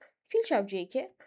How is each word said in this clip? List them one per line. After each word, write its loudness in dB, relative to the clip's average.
Fil 2
çarpı 2
C -4
iki. -6